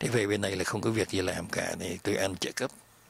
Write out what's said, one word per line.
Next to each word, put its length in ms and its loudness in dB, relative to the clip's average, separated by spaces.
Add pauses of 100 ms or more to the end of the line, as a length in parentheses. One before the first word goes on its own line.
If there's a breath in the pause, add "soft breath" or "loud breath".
Thế 80 0
về 180 4
bên 140 2
này 160 0
là 80 0
không 160 0
có 100 2
việc 200 0
gì 120 0
làm 240 -2
cả, 340 -2
thì 220 -4
tôi 140 2
ăn 200 0
trợ 160 -4
cấp. 180 -2 (400)